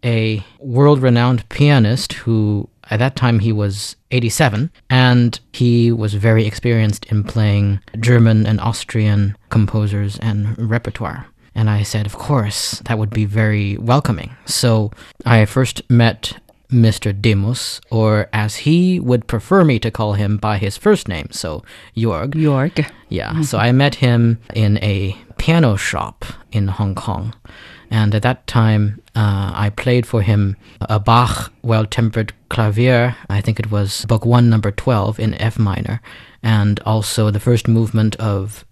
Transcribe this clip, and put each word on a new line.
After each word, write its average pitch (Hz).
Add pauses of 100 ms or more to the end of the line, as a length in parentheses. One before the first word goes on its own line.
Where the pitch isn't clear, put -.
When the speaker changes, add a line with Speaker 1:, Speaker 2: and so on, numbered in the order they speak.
Speaker 1:
a 110 (140)
world-renowned 127
pianist 117
who, 107 (220)
at 107
that 127
time, 120
he 113
was 104 (140)
eighty-seven, 120 (180)
and 123 (140)
he 117
was 107
very 110
experienced 110
in 104
playing 101 (180)
German 113
and 107
Austrian 104 (140)
composers 104
and 104
repertoire." 110 (260)
And 110
I 104
said, 104
"Of -
course, -
that 113
would 107
be 110
very 104
welcoming." 123 (140)
So 110 (320)
I 113
first -
met - (320)
Mister 113
Demos, 101
or 110
as 107
he 175
would 123
prefer 180
me 135
to 113
call 107
him 104
by 104
his -
first -
name, 85
so - (340)
Jörg. 113
Speaker 2:
Jörg. 151 (240)
Speaker 1:
Yeah, 53
Speaker 2:
Mm-hmm. 160
Speaker 1:
so 135
I 117
met 139
him 117 (160)
in 104
a 98 (220)
piano 156
shop - (260)
in 101
Hong 98
Kong. 107 (560)
And 107
at 107
that 123
time, 107 (140)
uh, 98 (140)
I 104
played 123
for 113
him 101 (220)
a 107
Bach 117 (120)
Well-Tempered 110 (160)
Clavier. 120 (160)
I 101
think 107
it 107
was 104
Book 110
One, 120
number 107
twelve 107
in 110
F 113
minor, 104 (420)
and 104
also 110
the 101
first 120
movement 110
of 104